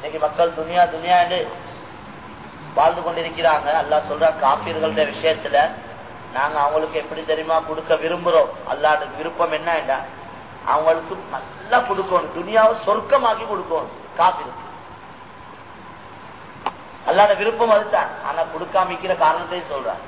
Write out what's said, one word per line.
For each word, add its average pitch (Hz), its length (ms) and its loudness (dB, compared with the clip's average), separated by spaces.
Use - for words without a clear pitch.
இன்னைக்கு 156 200 -6
மக்கள் 165 340 0
துனியா, 170 240 2
துனியா 170 300 2
என்று 175 140 0
வாழ்ந்து 165 240 4
கொண்டிருக்கிறாங்க. 160 640 0
அல்லாஹ் 151 280 2
சொல்றான், 156 320 2
காஃபிர்களுடைய 156 720 2
விஷயத்துல 147 460 0
நாங்க 143 260 0
அவங்களுக்கு 156 420 2
எப்படி 156 220 -8
தெரியுமா 160 360 0
கொடுக்க 156 360 0
விரும்புறோம்? 165 540 4
அல்லாஹ்வுடைய 147 460 2
விருப்பம் 160 400 -2
என்ன 160 120 -4
என்றா, 131 180 -2
அவங்களுக்கு 160 440 2
நல்லா - 480 -2
கொடுக்கணும், 185 460 -2
துனியாவை 220 380 4
சொர்க்கமாக்கி 226 640 2
கொடுக்கணும் 170 420 -4
காஃபிருக்கு. - 480 0
அல்லாஹ்வுடைய 196 340 6
விருப்பம் 220 340 2
அதுதான். 151 360 2
ஆனா 160 160 -2
கொடுக்காம 175 400 0
இருக்கிற 185 220 -2
காரணத்தையும் 165 580 0
சொல்றான். 113 340 -6